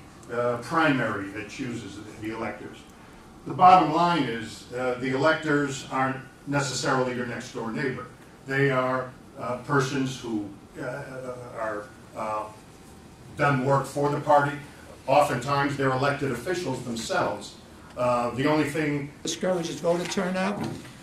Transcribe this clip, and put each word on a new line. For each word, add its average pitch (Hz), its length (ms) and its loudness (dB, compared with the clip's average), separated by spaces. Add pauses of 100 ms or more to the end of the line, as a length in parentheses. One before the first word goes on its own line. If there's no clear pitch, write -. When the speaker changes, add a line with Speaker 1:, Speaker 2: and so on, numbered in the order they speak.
(320)
Speaker 1:
uh, 120 260 0
primary 120 720 0
that 107 180 -10
chooses 120 500 -8 (240)
the 110 100 -6
electors. - 460 -8 (680)
The - 100 -6
bottom 180 380 10
line 170 300 4
is, 117 500 -6
uh, 123 280 -2
the 131 160 -2
electors 151 760 2
aren't 131 280 0 (280)
necessarily 127 720 0
your 120 100 -4
next 117 260 -10
door 113 200 -6
neighbor. 131 340 -4 (400)
They 135 240 4
are, 131 400 0 (260)
uh, 120 300 -6
persons 135 540 0
who, 107 280 -4 (320)
uh, 131 220 -8 (560)
are, 104 280 -4 (300)
uh, 107 280 -4 (920)
done 139 280 4
work 135 200 4
for 143 260 0
the 139 100 0
party. 143 360 6 (520)
Oftentimes, 139 680 4
they're 135 140 2
elected 135 400 0
officials 131 540 -4
themselves. - 720 -4 (400)
Uh, 120 340 2
the 127 140 -2
only 151 240 4
thing 147 400 -2 (140)
Speaker 2:
discourages 170 560 -2
voter 175 240 2
turnout, 185 580 -2 (420)